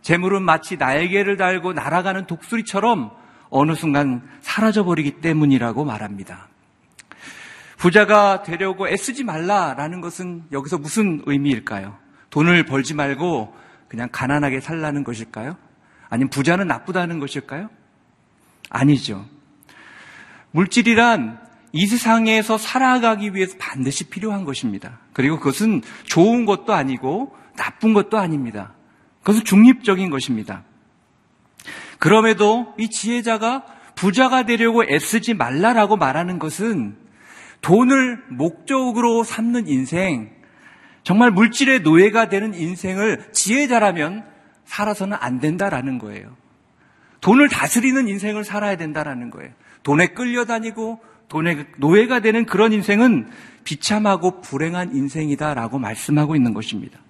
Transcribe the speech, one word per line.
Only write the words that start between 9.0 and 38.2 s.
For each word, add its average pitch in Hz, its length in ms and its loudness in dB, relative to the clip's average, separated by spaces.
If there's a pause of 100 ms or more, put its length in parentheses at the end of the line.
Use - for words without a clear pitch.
말라라는 170 760 -4
것은 170 520 -12
여기서 143 260 -6
무슨 156 480 -2
의미일까요? 110 720 -2 (340)
돈을 165 340 4
벌지 135 300 -2
말고 139 600 -4 (340)
그냥 120 240 -10
가난하게 139 480 -2
살라는 151 440 -6
것일까요? 117 520 -10 (540)
아니면 131 200 -2
부자는 170 360 0
나쁘다는 170 520 -4
것일까요? 143 500 -10 (1000)
아니죠. 117 560 0 (1300)
물질이란 208 880 2 (320)
이 180 140 0
세상에서 220 720 2
살아가기 226 760 0
위해서 190 240 -4
반드시 135 500 -6
필요한 202 360 -6
것입니다. 123 540 -8 (140)
그리고 147 260 0
그것은 185 440 0 (220)
좋은 226 400 4
것도 208 280 -2
아니고 143 640 -4 (200)
나쁜 - 380 -2
것도 208 240 2
아닙니다. 131 560 -4 (500)
그것은 220 200 2
중립적인 196 680 6
것입니다. 107 520 -6 (1400)
그럼에도 220 800 4
이 220 100 -4
지혜자가 226 760 -4 (300)
부자가 247 500 2
되려고 233 400 2
애쓰지 214 500 0
말라라고 202 600 2
말하는 165 420 -2
것은 151 580 -4 (680)
돈을 247 640 4